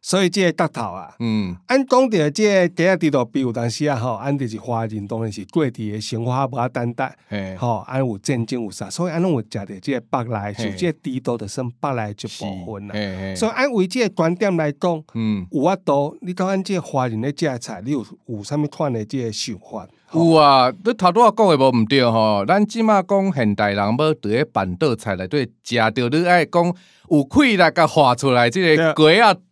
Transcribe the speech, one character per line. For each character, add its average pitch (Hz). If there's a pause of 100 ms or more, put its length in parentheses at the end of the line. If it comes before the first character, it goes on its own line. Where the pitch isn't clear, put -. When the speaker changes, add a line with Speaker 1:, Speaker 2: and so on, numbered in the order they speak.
Speaker 1:
所 190
以 180
这 185
个 170
角 170
头 127
啊， 92
Speaker 2:
嗯。 107 (140)
Speaker 1:
按 262
讲 262
到 160
这 -
个 190
鸡 170
仔 185
猪 160
肚 131
皮， 135
有 127
当 117
时 147
啊 143
吼， 120
按 131
就 135
是 110
华 113
人 107
当 113
然 113
是 101
过 160
伫 117
的 107
生 113
活 123
较 131
无 120
简 120
单， 131 (140)
Speaker 2:
嘿。 95
Speaker 1:
吼， 117
按 131
有 120
战 123
争 120
有 101
啥， 101
所 170
以 -
按 165
拢 180
有 120
食 -
着 101 (160)
这 131
个 123
腹 127
内， 104
Speaker 2:
嘿。 107
Speaker 1:
就 95
这 170
个 -
猪 131
肚 123
就 104
算 127 (120)
腹 143
内 107
一 -
部 101
分 101
啦。 101
Speaker 2:
是， 104
嘿， 95
嘿。 95
Speaker 1:
所 220
以 -
按 254
为 190
这 226
个 180
观 165
点 190
来 156
讲， 160 (120)
Speaker 2:
嗯。 107
Speaker 1:
有 143
法 190
度， 147
你 180
讲 185
按 190
这 190
个 170
华 131
人 110
咧 127
食 135
菜， 101
你 127
有， 131 (240)
有 107
啥 120
物 147
款 147
的 110
这 131
个 113
想 -
法？ 101 (280)
Speaker 2:
有 165
啊， 135 (140)
你 240
头 180
拄 190
仔 226
讲 214
的 151
无 131
毋 117
对 127
吼， 107
咱 208
即 226
马 214
讲 196
现 113
代 104
人 101
要 104
伫 151
咧 120
板 95
凳 120
菜 98
内 92
底 143 (220)
食 -
着， 117
你 160
爱 175
讲 170 (360)
有 143
气 247
力 170
甲 165
画 135
出 135
来， 120
这 190
个 175
鸡 156
仔 160
Speaker 1:
对。 156 (320)